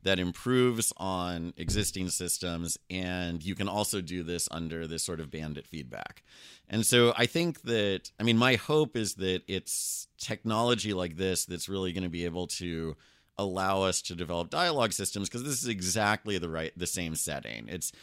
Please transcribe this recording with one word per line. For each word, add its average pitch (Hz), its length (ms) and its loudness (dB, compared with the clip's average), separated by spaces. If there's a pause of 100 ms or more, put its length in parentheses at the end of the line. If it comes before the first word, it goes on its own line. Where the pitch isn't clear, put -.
that 95 160 4
improves 117 760 2
on 87 600 -2
existing 90 520 0
systems, 85 680 -2 (140)
and 90 520 -4
you 92 120 -4
can 98 140 -4
also 101 320 0
do 87 240 -6
this 85 260 -4
under 82 360 -4
this 80 180 -4
sort 82 160 -6
of 76 100 -10
bandit 78 340 -8
feedback. 60 600 -12 (440)
And 110 160 0
so 120 320 8
I 120 100 4
think 165 360 0
that, 104 560 0
I 107 60 -2
mean, 117 120 6
my 123 200 8
hope 151 400 2
is 107 200 0
that 92 300 0
it's - 640 -4 (100)
technology 110 760 2
like 90 240 -2
this 92 280 2
that's 87 240 -6
really 95 240 -2
gonna 92 160 -2
be 85 160 -4
able 87 240 -4
to 82 480 -4 (420)
allow 95 440 2
us 92 200 2
to 87 140 -8
develop 85 340 -2
dialogue 151 420 2
systems, 98 360 -2
'cause 123 160 -6
this 135 180 -2
is 123 60 -2
exactly 104 680 2
the 87 120 -2
right, 80 280 -4
the 87 100 -4
same 85 280 -4
setting. 57 540 -6
It's, 80 240 -6 (100)